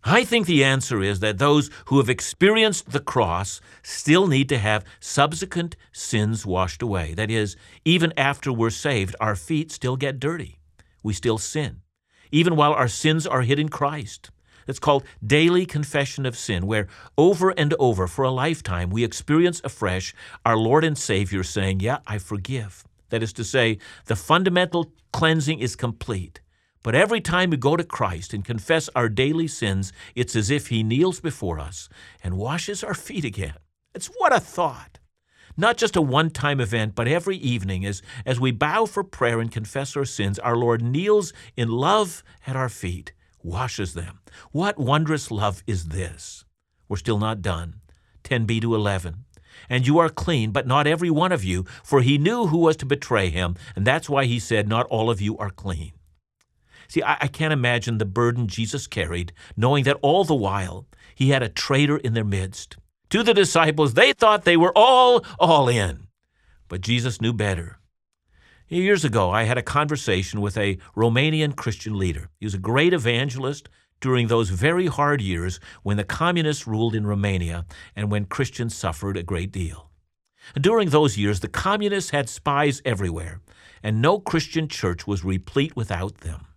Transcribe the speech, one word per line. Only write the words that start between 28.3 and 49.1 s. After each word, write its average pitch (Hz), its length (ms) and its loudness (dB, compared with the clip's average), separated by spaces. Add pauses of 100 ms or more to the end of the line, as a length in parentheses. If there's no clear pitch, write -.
and 101 100 -6
confess 120 520 -2
our 120 120 2
daily 143 380 0
sins, 98 460 -4 (220)
it's 123 200 -2
as 107 160 0
if 143 160 -2
he 113 160 0
kneels 147 380 0
before 95 380 -6
us - 300 -14 (340)
and 92 140 -4
washes 160 460 -6
our 202 120 -6
feet 196 300 -8
again. 95 300 -6 (400)
It's - 240 -12
what 330 160 4
a 233 60 4
thought. - 580 -6 (580)
Not 220 200 2
just - 200 0
a 170 60 4
one-time 143 580 0
event, 107 340 -2
but 117 120 -2
every 170 300 0
evening 98 500 -2
as, 101 160 -6 (240)
as 127 140 -2
we 131 100 2
bow 151 360 0
for 202 180 -6
prayer 120 360 -2
and 113 120 -6
confess 123 440 -8
our 139 80 -2
sins, 101 360 -4
our 120 160 0
Lord 117 260 2
kneels 180 500 0 (240)
in 117 140 -2
love 170 540 0 (220)
at 131 100 -6
our 131 120 -2
feet, - 440 -10 (300)
washes 95 520 -6
them. 85 240 -12 (320)
What 196 280 -4
wondrous 151 520 0
love 101 360 -2
is 90 200 -4
this? 82 580 -10 (440)
We're 104 80 -6
still 107 220 -2
not 107 220 -2
done. 85 360 -6 (480)
Ten 120 200 0
B 113 160 0
to 113 140 0
eleven. 98 500 -2 (440)